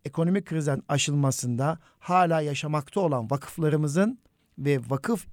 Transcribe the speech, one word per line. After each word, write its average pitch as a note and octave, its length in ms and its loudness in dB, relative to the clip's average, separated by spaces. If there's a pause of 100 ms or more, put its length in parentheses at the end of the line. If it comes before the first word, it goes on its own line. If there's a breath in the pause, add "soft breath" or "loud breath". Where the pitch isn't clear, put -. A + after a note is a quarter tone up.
ekonomik E3+ 400 0
krizden D3 420 -2
aşılmasında C#3 920 0 (200 soft breath)
hala F3 420 2
yaşamakta D3+ 580 -2
olan C3 320 0
vakıflarımızın D3+ 880 0 (380)
ve C#3 220 2 (100)
vakıf D3+ 440 -2